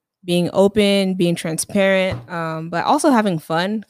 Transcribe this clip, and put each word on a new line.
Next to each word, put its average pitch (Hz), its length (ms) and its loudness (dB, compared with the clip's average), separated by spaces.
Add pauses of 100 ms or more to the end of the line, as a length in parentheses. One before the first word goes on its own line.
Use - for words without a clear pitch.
(240)
being 175 300 0
open, 196 640 2
being 180 200 0
transparent, 190 920 -2
um, 160 400 -8
but 170 160 -4
also 294 240 2
having 214 300 2
fun. 190 500 -4